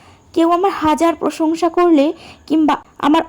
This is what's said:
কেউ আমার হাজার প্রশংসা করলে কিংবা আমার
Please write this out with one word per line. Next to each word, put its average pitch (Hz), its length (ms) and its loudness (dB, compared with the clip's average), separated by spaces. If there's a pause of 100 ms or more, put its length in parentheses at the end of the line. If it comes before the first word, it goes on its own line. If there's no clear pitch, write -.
(340)
কেউ 330 180 2
আমার 359 200 0
হাজার 311 440 0
প্রশংসা 320 540 -4
করলে 330 360 2 (420)
কিংবা 302 280 0 (220)
আমার 320 320 0